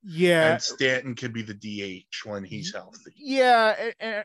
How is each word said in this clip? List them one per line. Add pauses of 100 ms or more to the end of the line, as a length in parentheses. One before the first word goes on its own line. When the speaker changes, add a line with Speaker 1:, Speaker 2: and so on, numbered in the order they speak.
Speaker 1:
yeah.
Speaker 2:
And
Stanton
could
be
the
D
H
when
he's
healthy.
Speaker 1:
Yeah,
and,
and,